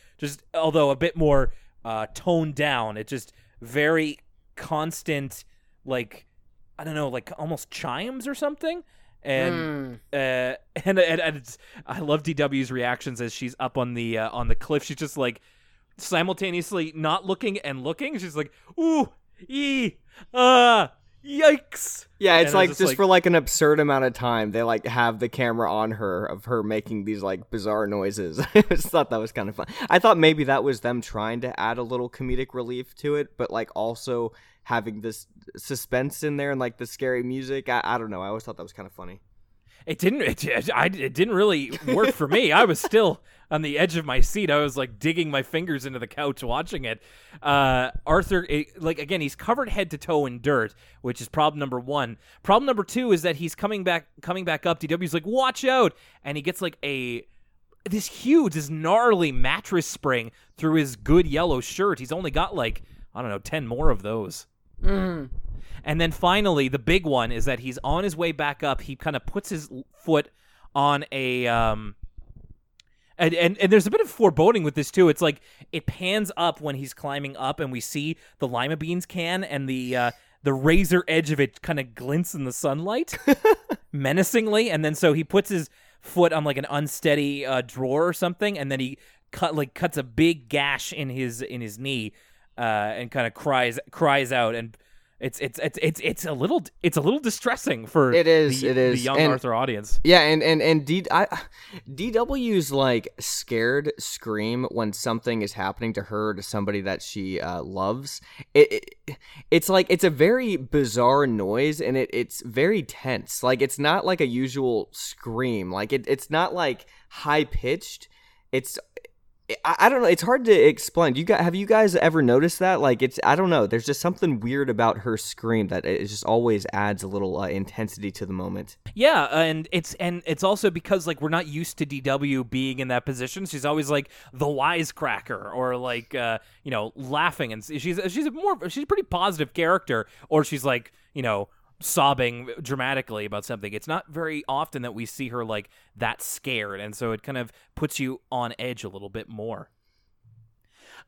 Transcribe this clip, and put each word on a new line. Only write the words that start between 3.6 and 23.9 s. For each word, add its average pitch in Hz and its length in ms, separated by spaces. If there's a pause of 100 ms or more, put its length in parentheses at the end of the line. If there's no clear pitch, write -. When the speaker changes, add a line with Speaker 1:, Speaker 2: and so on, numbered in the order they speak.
Speaker 1:
constant, 151 880 (400)
like, 127 420 (520)
I 151 80
don't 156 100
know, 151 140
like, 127 280
almost 156 320
chimes 220 600
or 285 40
something. 320 520 (360)
And, 131 320
Speaker 2:
Hmm. 139 400 (200)
Speaker 1:
uh, 131 400 (140)
<laughs> - 180
and, 190 140
and, 165 200
and 160 160
it's, 135 220 (280)
I - 140
love 151 240
D 160 100
W's 135 380
reactions 123 480
as 117 140
she's 123 260
up - 180
on 123 160
the, 117 260
uh, 110 100
on 120 180
the 110 80
cliff. - 300
She's 143 100
just, 151 220
like, 123 240 (560)
simultaneously 175 960
not 156 300
looking 196 320
and 135 260
looking. 262 340
She's 175 200
like, 151 160 (260)
"Ooh, 320 300 (400)
ee, 269 480 (360)
uh, 247 540 (380)
yikes." 294 800 (140)
Speaker 3:
Yeah, 180 180
it's 165 140
Speaker 1:
And - 20
Speaker 3:
like, 190 160
Speaker 1:
it's 143 100
Speaker 3:
just 185 120
Speaker 1:
like 131 40
Speaker 3:
for, 196 100
like, 185 200
an 175 100
absurd 151 460
amount 139 240